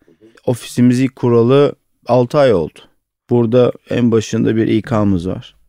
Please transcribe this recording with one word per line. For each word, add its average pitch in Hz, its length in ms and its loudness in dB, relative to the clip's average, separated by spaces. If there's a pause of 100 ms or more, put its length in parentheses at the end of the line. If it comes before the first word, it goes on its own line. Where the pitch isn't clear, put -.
(460)
Ofisimiz 123 540 0
ilk 131 160 -4
kuralı 123 580 2 (320)
altı 123 320 0
ay 135 160 4
oldu. 80 240 -4 (520)
Burada 120 420 2 (180)
en 120 220 0
başında 113 440 -2
bir 110 120 0
İK'mız 104 600 -2
var. 95 260 -12 (140)